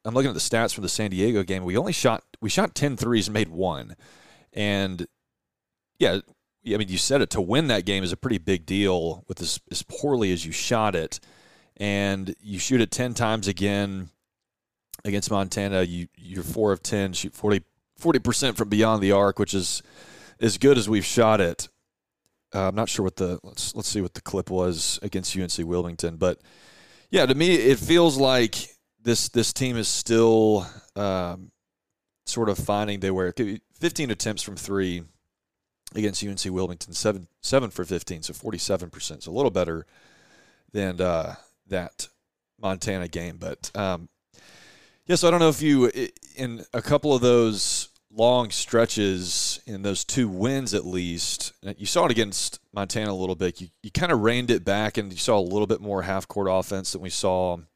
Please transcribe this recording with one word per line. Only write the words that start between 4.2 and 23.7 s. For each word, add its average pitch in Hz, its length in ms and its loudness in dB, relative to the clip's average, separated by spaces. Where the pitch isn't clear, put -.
And, 98 560 -2
yeah, 95 220 2
I 104 120 0
mean, 107 120 -2
you 92 80 -2
said 135 240 4
it, 107 100 2
to 107 100 0
win 120 260 2
that 104 180 2
game 95 180 0
is 87 80 -2
a 92 60 -4
pretty 120 200 0
big 90 280 -2
deal 92 640 0
with - 140 -12
as, - 180 -4
as - 120 -6
poorly 120 500 0
as 82 120 -4
you 80 60 -8
shot 110 440 0
it. 80 240 -4
And 101 640 -2
you 101 180 -10
shoot 127 220 4
it 110 100 2
ten 123 220 -4
times 110 340 0
again 98 600 -2
against 101 260 -2
Montana. 98 520 0
You, 87 240 -4
you're 90 260 -10
four 101 300 2
of 92 100 -2
ten, 98 300 -2
shoot - 200 -8
forty, 104 300 0
forty 160 220 2
percent 120 380 0
from - 120 0
beyond 107 340 4
the 98 100 4
arc, 98 260 4
which 104 140 0
is 92 300 -2
as 113 160 2
good 135 200 8
as 107 120 0
we've 104 160 2
shot 110 340 4
it. 85 300 -2
Uh, 95 140 0
I'm 95 80 -2
not 110 140 0
sure - 160 -2
what 92 100 -2
the, 90 280 -4
let's, - 300 -8